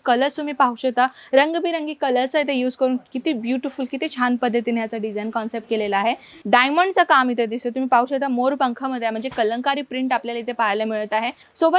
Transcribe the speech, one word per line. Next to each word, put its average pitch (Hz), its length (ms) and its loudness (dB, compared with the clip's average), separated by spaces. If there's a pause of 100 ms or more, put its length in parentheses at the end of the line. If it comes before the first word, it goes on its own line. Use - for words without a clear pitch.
कलर्स 262 320 2
तुम्ही 294 180 -6
पाहू 247 200 2
शकता, 247 320 0 (260)
रंगबिरंगी 311 600 2
कलर्स 262 420 0
इथे 285 160 0
यूज 254 240 -2
करून 262 200 0
किती 262 360 -4
ब्युटिफुल, 254 580 -4
किती 277 160 -4 (100)
छान 247 200 0
पद्धतीने 233 440 0
याचा 226 160 -6
डिझाईन 214 340 -6
कॉन्सेप्ट 226 380 -6
केलेला 208 300 0
आहे. 220 160 0 (320)
डायमंडचं 294 560 4
काम 269 280 4
इथे 233 160 0
दिसतं, 240 240 -4
तुम्ही 262 180 -4
पाहू 247 180 4
शकता 277 220 -2
मोर 254 260 0
पंखामध्ये 254 520 -2
आहे, 220 40 0
म्हणजे 220 180 -4
कलंकारी 254 540 0
प्रिंट 262 300 -4
आपल्याला 233 280 -4
इथे 233 120 -6
पाहायला 220 320 0
मिळत 214 280 -4
आहे. 220 180 0 (300)
सोबत 330 180 4